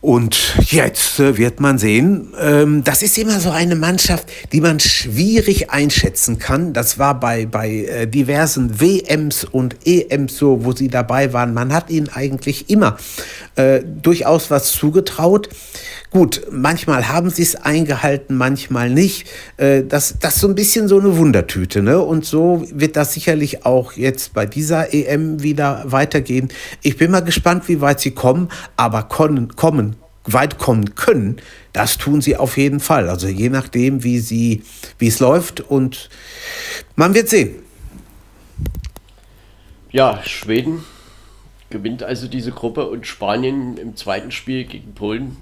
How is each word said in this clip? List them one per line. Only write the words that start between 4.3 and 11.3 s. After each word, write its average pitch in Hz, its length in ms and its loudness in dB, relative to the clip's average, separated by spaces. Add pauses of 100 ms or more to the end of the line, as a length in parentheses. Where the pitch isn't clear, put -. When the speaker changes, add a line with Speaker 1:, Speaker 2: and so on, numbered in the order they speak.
Speaker 1:
die 143 80 4
man 160 180 4
schwierig 190 920 2
einschätzen 139 680 0
kann. 151 340 -2
Das 117 280 -2
war 139 180 2
bei, 117 280 -2
bei, 110 240 -4
äh, 110 360 -4
diversen 135 720 0
W 185 260 4
Ms 151 400 -2
und 127 400 -2
E 175 240 4
Ms 135 280 -2
so, 131 280 4
wo 127 80 0
sie 135 160 -2
dabei 127 440 0